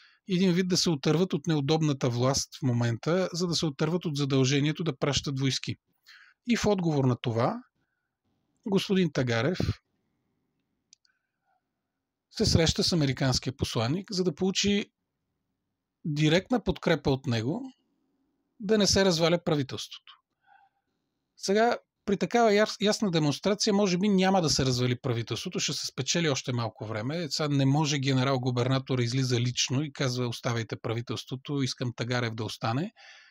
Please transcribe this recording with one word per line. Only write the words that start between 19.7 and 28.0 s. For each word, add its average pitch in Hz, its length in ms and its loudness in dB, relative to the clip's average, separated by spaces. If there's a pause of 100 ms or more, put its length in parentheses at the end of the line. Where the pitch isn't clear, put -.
Сега, 220 400 2 (280)
при 202 120 0
такава 226 340 4
яс-, 208 300 2
ясна 202 300 0
демонстрация, 165 600 0
може 196 240 2
би 208 120 2
няма 190 320 4
да 151 80 0
се 131 160 2
развали 123 360 0
правителството, 117 580 -4
ще - 140 -4
се - 140 -8
спечели 160 420 -2
още 135 240 -4
малко 117 320 -6
време. 127 440 -6
Сега 156 200 -4
не 139 160 2
може 143 320 2
генерал-губернатора 131 1040 0